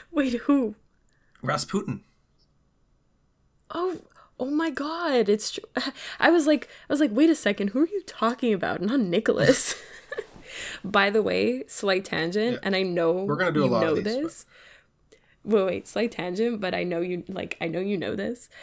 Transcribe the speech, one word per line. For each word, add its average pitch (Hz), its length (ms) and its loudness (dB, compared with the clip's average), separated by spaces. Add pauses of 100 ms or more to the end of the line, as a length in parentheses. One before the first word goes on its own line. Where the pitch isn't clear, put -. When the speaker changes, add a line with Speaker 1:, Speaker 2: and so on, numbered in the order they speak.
(100)
Speaker 1:
Wait, 269 320 0
who? 254 340 2 (640)
Speaker 2:
Rasputin. 139 640 -2 (1700)
Speaker 1:
Oh, 349 300 -4 (380)
oh 254 120 -4
my 320 200 0
God! 285 580 0
It's 214 220 0
tr-, - 100 -8 (300)
<laughs> - 300 -12
I 302 100 6
was 330 160 6
like, 302 220 2 (200)
I - 40 0
was 285 80 2
like, 294 120 4
"Wait 302 180 6
a 311 40 6
second, 202 340 0
who 254 140 0
are 339 60 2
you 403 180 -4
talking 233 480 0
about? 170 260 -2
Not 220 200 0
Nicholas." 214 800 4
<laughs> - 1040 -14
By 202 260 2
the 208 120 2
way, 202 440 0
slight 196 380 -2
tangent, 208 500 -2
Speaker 2:
Yeah. - 80 -8
Speaker 1:
and 196 140 -2
I 190 60 0
know 170 300 0 (120)
Speaker 2:
We're - 120 0
gonna 175 160 0
do 151 100 2
a 135 40 4
Speaker 1:
you 127 40 4
Speaker 2:
lot 117 140 2
Speaker 1:
know - 120 2
Speaker 2:
of - 80 -2
these, - 0 -
Speaker 1:
this. 262 420 -4 (1000)
Wait, 208 200 2
wait, 190 240 -4
slight 226 240 -2
tangent, 208 480 -4
but 185 140 -4
I 175 100 -4
know 175 160 -2
you, 180 260 -4
like, 185 340 -10
I 175 60 -4
know 165 140 -4
you 202 160 -2
know 139 180 -4
this, 220 340 -6 (140)